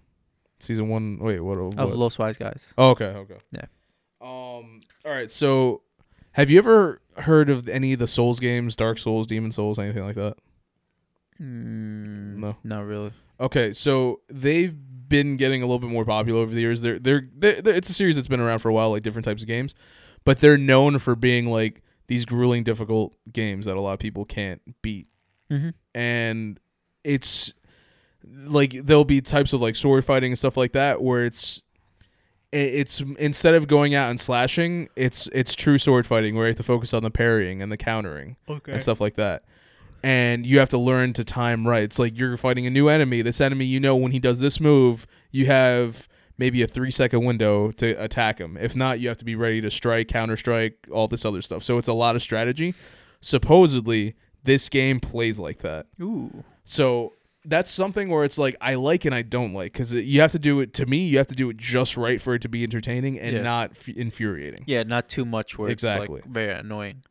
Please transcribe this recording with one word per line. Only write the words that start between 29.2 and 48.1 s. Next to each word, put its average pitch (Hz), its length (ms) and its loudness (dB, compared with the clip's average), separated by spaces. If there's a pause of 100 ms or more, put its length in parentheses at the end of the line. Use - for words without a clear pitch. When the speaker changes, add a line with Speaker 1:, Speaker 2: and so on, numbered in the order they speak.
Speaker 1:
types 143 320 0
of, 127 80 0
like, 113 120 -2
sword 135 300 2
fighting 127 280 0
and 123 60 -6
stuff 135 200 -2
like 123 140 0
that 139 300 0
where 123 220 0
it's, - 380 -6 (880)
i-, 147 60 -4
it's, 139 420 -2 (180)
instead 151 360 4
of 151 140 6
going 147 260 4
out 135 160 0
and 123 100 -6
slashing, 165 760 -2
it's, - 360 -2
it's - 220 -2
true 143 240 4
sword 131 280 4
fighting 110 280 0
where 113 100 0
you 113 60 2
have 110 80 -2
to 117 40 -8
focus 120 300 -2
on 113 100 0
the 110 80 -2
parrying 104 520 0
and 104 100 -8
the 104 60 -10
countering 101 580 -8 (140)
Speaker 2:
Okay. 147 220 -12
Speaker 1:
and 110 100 -6
stuff 113 180 0
like 104 140 -2
that. 101 300 -4 (580)
And 120 440 0
you 135 140 6
have 131 100 2
to 123 80 0
learn 127 360 2
to 117 100 -4
time 117 440 -2
right. 117 140 2
It's 104 160 -4
like 117 200 -2
you're 123 200 -2
fighting 127 260 0
a 127 60 -2
new 143 180 6
enemy. 135 320 4
This 117 180 -2
enemy, 135 280 0
you 131 140 0
know, 135 160 4
when 127 160 2
he 131 60 0
does 123 220 2
this 139 180 2
move, 135 480 6 (240)
you 131 140 0
have 127 640 2 (300)
maybe 123 240 0
a 110 40 2
three-second 127 560 0
window 107 500 2
to 113 300 -2
attack 110 360 -2